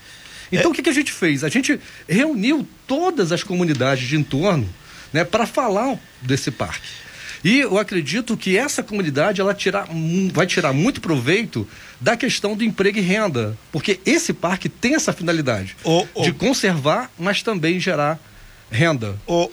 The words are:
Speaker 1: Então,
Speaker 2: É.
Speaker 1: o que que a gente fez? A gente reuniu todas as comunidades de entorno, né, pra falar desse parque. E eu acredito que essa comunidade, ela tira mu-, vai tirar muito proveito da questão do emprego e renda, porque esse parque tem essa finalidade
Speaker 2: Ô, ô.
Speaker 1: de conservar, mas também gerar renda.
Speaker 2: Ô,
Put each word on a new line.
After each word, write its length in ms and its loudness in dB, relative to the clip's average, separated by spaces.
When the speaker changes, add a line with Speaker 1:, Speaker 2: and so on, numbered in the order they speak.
Speaker 1:
Então, 200 4
Speaker 2:
É. 20 0
Speaker 1:
o 20 0
que 80 -6
que 80 2
a 40 2
gente 180 0
fez? 320 0
A 40 0
gente 300 0
reuniu 580 2
todas 460 0
as 120 -2
comunidades 640 0
de 80 0
entorno, 520 0
né, 120 2
pra 220 0
falar 500 0
desse 300 -2
parque. 380 -8
E 160 6
eu 180 2
acredito 580 -2
que 200 0
essa 260 0
comunidade, 580 0
ela 140 2
tira 320 -2
mu-, 460 0
vai 140 2
tirar 260 0
muito 280 2
proveito 680 0
da 160 2
questão 400 -2
do 80 0
emprego 340 2
e 20 0
renda, 560 0
porque 340 -2
esse 280 2
parque 360 -2
tem 260 -2
essa 180 0
finalidade 720 -2
Speaker 2:
Ô, 200 4
ô. 80 -2
Speaker 1:
de 100 2
conservar, 840 0
mas 240 -2
também 360 0
gerar 400 0
renda. 460 0
Speaker 2:
Ô, 260 2